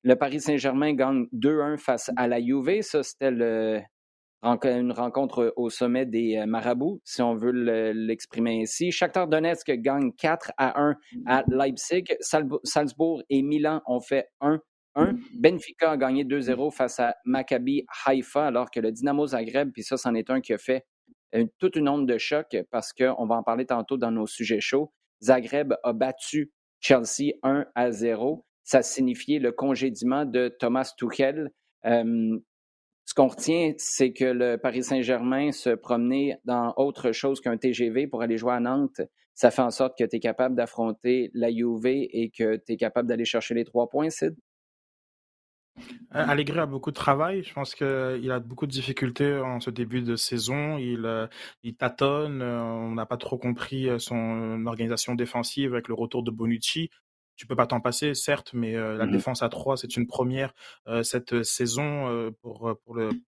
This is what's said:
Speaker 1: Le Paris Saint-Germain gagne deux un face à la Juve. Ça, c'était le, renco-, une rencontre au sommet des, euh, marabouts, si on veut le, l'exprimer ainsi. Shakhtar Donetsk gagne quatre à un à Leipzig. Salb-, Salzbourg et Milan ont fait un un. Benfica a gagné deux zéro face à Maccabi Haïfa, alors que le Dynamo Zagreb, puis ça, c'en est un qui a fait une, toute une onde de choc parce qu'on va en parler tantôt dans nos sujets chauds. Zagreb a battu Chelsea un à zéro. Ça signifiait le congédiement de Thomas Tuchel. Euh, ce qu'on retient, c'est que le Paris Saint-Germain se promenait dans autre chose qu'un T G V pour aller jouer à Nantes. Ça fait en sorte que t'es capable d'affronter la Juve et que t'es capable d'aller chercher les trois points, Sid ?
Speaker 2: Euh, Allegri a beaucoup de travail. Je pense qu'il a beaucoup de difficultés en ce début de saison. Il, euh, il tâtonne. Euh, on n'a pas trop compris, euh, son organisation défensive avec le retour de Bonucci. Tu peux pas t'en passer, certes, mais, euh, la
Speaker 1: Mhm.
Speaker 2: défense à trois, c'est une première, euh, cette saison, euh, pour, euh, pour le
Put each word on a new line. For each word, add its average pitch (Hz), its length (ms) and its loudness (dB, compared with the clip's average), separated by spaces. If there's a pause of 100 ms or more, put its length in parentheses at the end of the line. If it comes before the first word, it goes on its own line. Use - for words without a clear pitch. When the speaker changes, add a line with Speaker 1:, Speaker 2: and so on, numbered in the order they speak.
Speaker 1:
Le 127 100 8
Paris 139 240 0
Saint-Germain 143 560 2
gagne 131 380 2
deux 139 280 2
un 147 180 -2
face 123 380 -2
à 123 120 2
la 120 120 2
Juve. 139 420 0
Ça, 147 200 -2
c'était 135 300 -2
le, 110 480 0 (600)
renco-, 120 280 2
une 123 240 2
rencontre 120 640 0
au 120 140 0
sommet 123 360 0
des, 113 300 0
euh, 107 100 -2
marabouts, 123 560 0
si - 200 -4
on 120 120 4
veut 113 160 0
le, 113 420 2
l'exprimer 113 680 -2
ainsi. 165 320 -2
Shakhtar 180 340 0
Donetsk 156 460 0
gagne 131 400 2
quatre - 460 -2
à 135 220 2
un 147 160 2 (300)
à 131 220 4
Leipzig. 139 560 0 (160)
Salb-, 151 420 0
Salzbourg 147 680 0
et 135 120 4
Milan 151 440 0
ont 123 140 0
fait 131 280 -2 (120)
un 151 200 2 (340)
un. 180 220 4 (180)
Benfica 160 580 4
a 151 40 0
gagné 131 260 2
deux 135 200 0
zéro 127 280 0
face 127 300 -2
à 120 240 0
Maccabi 131 600 0 (200)
Haïfa, 135 420 2
alors 123 240 0
que - 80 -6
le 113 140 0
Dynamo 143 340 0
Zagreb, 127 460 -2
puis 113 100 -12
ça, 131 140 -2
c'en 123 180 0
est 110 160 -2
un 131 100 2
qui 123 120 -4
a 104 60 0
fait 131 260 0 (480)
une, 113 160 2 (100)
toute 185 160 2
une 151 140 2
onde 143 180 2
de 123 100 2
choc 147 400 -2 (140)
parce 117 220 -4
qu'on 127 340 2
va 110 80 2
en 117 80 0
parler 117 240 0
tantôt 120 300 0
dans 117 160 0
nos 110 160 0
sujets 110 320 -2
chauds. 147 320 0 (280)
Zagreb 127 640 4
a 120 100 0
battu 131 600 -2 (260)
Chelsea 139 540 4 (100)
un 135 320 2
à 123 160 2
zéro. 117 540 -2 (180)
Ça 131 200 6
signifiait 131 580 0
le 120 100 2
congédiement 131 760 0
de 123 340 0
Thomas 127 360 0
Tuchel. 135 540 0 (360)
Euh, 113 520 2 (680)
ce - 80 -10
qu'on 135 120 6
retient, 160 500 0
c'est - 360 0
que 131 120 -2
le 123 320 2
Paris 123 280 -2
Saint-Germain 131 640 0
se 131 200 -2
promenait 123 720 0
dans 120 320 0
autre 135 340 0
chose 135 300 -2
qu'un 117 160 -2
T 127 160 0
G 120 180 0
V 131 160 0
pour 123 160 -6
aller 117 160 0
jouer 120 160 0
à 120 60 0
Nantes. 135 400 -2 (340)
Ça 123 160 6
fait - 100 0
en 123 100 4
sorte 131 280 0
que 120 60 2
t'es 113 160 -2
capable 127 340 0
d'affronter 120 800 0
la 117 160 2
Juve 117 360 0
et 123 440 0
que 110 260 0
t'es 113 200 -4
capable 117 320 0
d'aller 117 160 0
chercher 113 300 -2
les 117 100 0
trois 120 260 0
points, 147 180 0
Sid ? 160 280 -2 (1800)
Speaker 2:
Euh, 147 140 0
Allegri 143 320 0
a 156 60 0
beaucoup 135 260 -6
de - 40 -12
travail. 165 460 2
Je - 100 -14
pense 139 220 -6
qu'il 131 560 -2
a 127 80 0
beaucoup 123 280 -6
de 139 40 -8
difficultés 131 640 -2
en 131 240 -4
ce 127 100 -6
début 120 320 -4
de 117 120 0
saison. 135 640 -2
Il, 120 260 -4
euh, 113 220 -2 (380)
il 117 100 -8
tâtonne. 139 640 0
Euh, 120 220 -4
on 113 300 -4
n'a 113 140 -4
pas 123 100 -4
trop - 200 -6
compris, 123 520 -4
euh, 120 100 0
son 113 680 -4
organisation 117 480 -2
défensive 123 600 -2
avec 120 140 -4
le 117 60 -2
retour 117 280 -4
de 117 80 -4
Bonucci. 113 600 -2 (460)
Tu - 120 -20
peux 127 80 -2
pas 123 100 4
t'en 120 140 0
passer, 135 340 0
certes, - 400 -2
mais, 117 220 -2
euh, 110 200 -2
la 110 100 0
Speaker 1:
Mhm. - 60 2
Speaker 2:
défense - 300 0
à 120 60 2
trois, 131 280 -2
c'est 123 200 -8
une 120 100 4
première, 127 480 0 (320)
euh, 117 160 0
cette 120 400 0
saison, 135 640 0
euh, 117 240 -2 (100)
pour, 113 280 -8
euh, 110 60 0 (100)
pour 117 100 -16
le 113 160 -2 (240)